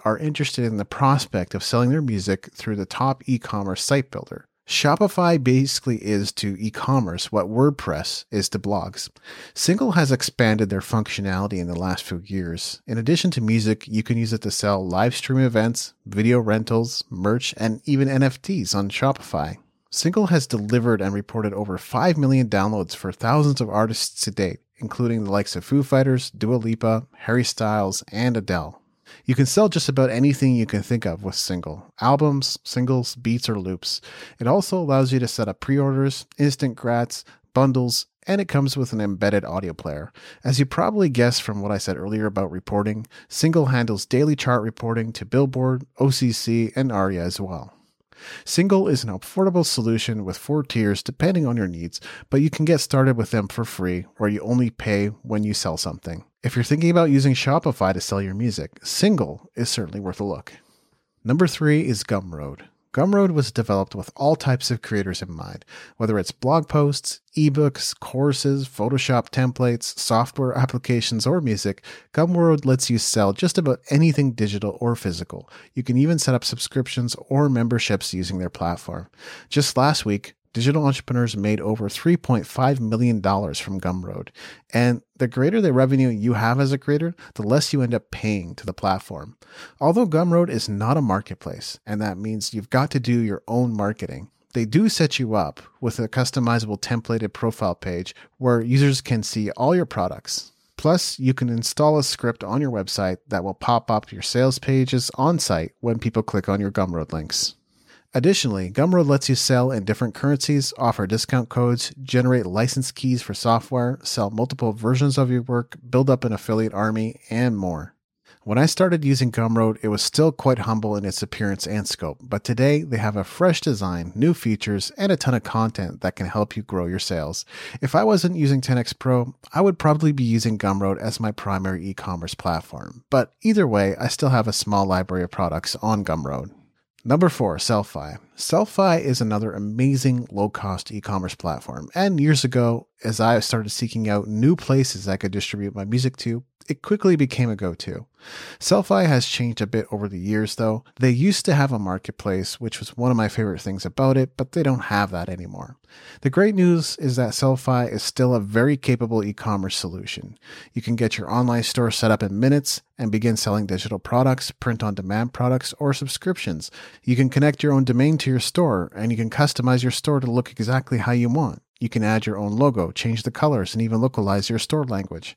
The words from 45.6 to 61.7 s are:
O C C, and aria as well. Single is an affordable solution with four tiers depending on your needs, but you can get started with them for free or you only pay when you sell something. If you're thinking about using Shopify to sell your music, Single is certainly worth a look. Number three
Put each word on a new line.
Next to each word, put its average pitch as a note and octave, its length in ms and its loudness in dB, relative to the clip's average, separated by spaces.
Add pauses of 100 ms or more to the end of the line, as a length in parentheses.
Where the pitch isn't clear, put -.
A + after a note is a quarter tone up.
O C3+ 120 4
C C3 200 2
C, A2+ 460 0
and C3 160 0
aria F#2+ 320 0
as F2+ 160 -4
well. F#2 340 -10 (720)
Single F#3+ 420 2
is C3+ 160 2
an A2 60 -6
affordable F3+ 560 0
solution A2 640 0
with F#2 100 -6
four D3 260 -2
tiers G#2 400 0
depending E3+ 440 0
on A#2+ 100 0
your G#2+ 100 0
needs, E2+ 360 -8 (260)
but C#3 140 4
you D3+ 80 4
can D#3 160 -2
get D#3 140 4
started C3 360 2
with A2+ 140 -2
them G#2 180 0
for - 160 -4
free F2+ 400 -2 (140)
or G#2 100 2
you G#2 140 0
only B2 260 2
pay G#2 380 0 (160)
when A2 200 -2
you G#2 120 0
sell E2+ 240 -4
something. E2+ 460 -8 (180)
If - 120 -4
you're B2 80 0
thinking D#3+ 280 2
about E3+ 180 4
using C#3 240 4
Shopify C3+ 640 0
to F2+ 60 -4
sell G2 200 -4
your F#2+ 140 -6
music, G#2+ 480 -4
Single C#3+ 720 0
is A#2 160 -2
certainly G2 300 -6
worth F#2+ 200 -8
a G#2 40 -2
look. E2+ 280 -8 (720)
Number D3+ 220 4
three D3+ 400 2